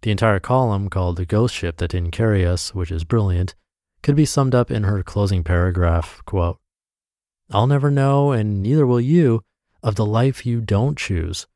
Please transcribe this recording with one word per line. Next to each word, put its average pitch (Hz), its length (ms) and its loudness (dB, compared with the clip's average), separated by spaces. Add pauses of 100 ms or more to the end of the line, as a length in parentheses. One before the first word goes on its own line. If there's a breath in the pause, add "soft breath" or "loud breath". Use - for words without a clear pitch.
The 107 100 -2
entire 104 280 2
column, 107 500 0
called 87 280 -2
The 90 80 -4
Ghost 110 280 0
Ship 85 240 -6
That 87 140 -4
Didn't 87 200 -4
Carry 104 340 0
Us, 87 280 -2
which 90 180 -6
is 82 120 -4
brilliant, 90 520 0 (460)
could 143 140 0
be 151 100 4
summed 131 300 0
up 123 160 2
in 110 120 -2
her 98 200 0
closing 98 400 0
paragraph, 87 800 0
quote, 90 340 -2 (920)
"I'll 107 160 2
never 143 240 2
know, 139 400 2
and 107 300 0
neither 135 260 2
will 123 140 2
you, 131 420 2 (400)
of 107 120 0
the 110 100 0
life 117 400 0
you 120 160 -2
don't 110 360 0
choose. 85 580 -6